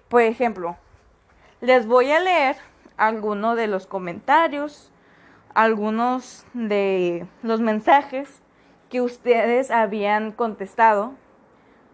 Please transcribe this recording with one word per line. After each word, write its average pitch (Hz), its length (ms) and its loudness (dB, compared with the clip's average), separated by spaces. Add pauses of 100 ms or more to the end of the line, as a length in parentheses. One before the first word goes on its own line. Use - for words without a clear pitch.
por 240 120 2
ejemplo, 220 540 -2 (840)
les 240 260 4
voy 247 240 4
a 311 80 4
leer 320 380 0 (400)
algunos 214 580 -2
de 226 120 -2
los 196 200 -4
comentarios, 285 1040 -2 (600)
algunos 226 1000 -2
de 190 720 -2 (160)
los 226 200 -2
mensajes 269 800 0 (480)
que 247 120 -4
ustedes 240 680 0
habían 214 600 0
contestado 220 840 0 (800)